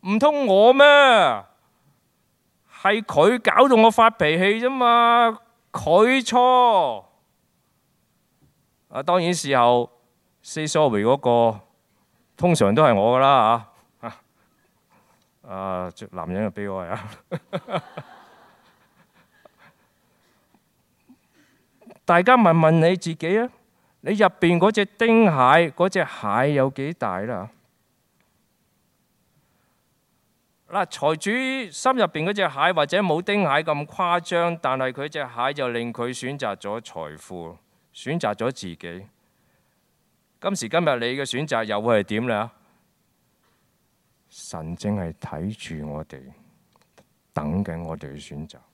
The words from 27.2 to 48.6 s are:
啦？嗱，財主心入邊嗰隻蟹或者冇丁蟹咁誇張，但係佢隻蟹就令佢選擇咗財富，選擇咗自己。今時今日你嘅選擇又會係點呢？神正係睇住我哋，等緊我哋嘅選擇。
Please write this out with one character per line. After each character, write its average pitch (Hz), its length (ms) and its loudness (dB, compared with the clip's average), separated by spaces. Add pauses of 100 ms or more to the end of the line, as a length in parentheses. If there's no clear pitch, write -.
啦？ 107 280 -10 (3250)
嗱， 180 160 -4
財 156 300 -2
主 196 140 -6 (420)
心 - 200 -2
入 240 120 0
邊 160 200 -6
嗰 196 80 -4
隻 202 100 -4
蟹 156 300 -2
或 156 140 0
者 180 160 -2
冇 170 180 -2
丁 202 220 -2
蟹 170 60 0
咁 147 380 -2
誇 175 340 -4
張， 170 420 -4
但 131 160 -4
係 131 140 -4
佢 139 160 -10
隻 147 260 -8
蟹 123 180 -4
就 139 180 -6
令 117 220 -6
佢 120 240 -8
選 135 220 -10
擇 110 160 -6
咗 104 260 -10
財 78 380 -16
富， 85 380 -16 (360)
選 160 280 -8
擇 107 120 -4
咗 110 200 -8
自 98 160 -14
己。 87 380 -16 (1300)
今 196 140 -6
時 120 140 -10
今 160 120 0
日 175 40 -4
你 123 220 -2 (100)
嘅 139 60 -6
選 135 260 -8
擇 117 160 -4
又 104 180 -4
會 113 180 2
係 - 40 -4
點 110 220 -6
呢？ 113 240 -4 (1800)
神 82 480 -14
正 104 200 -6
係 85 180 -8
睇 82 680 -12
住 73 100 -12
我 76 140 -12
哋， 67 160 -20 (1120)
等 78 320 -6
緊 82 180 -10
我 80 140 -12
哋 71 160 -16
嘅 - 20 -18
選 73 340 -16
擇。 67 100 -20 (160)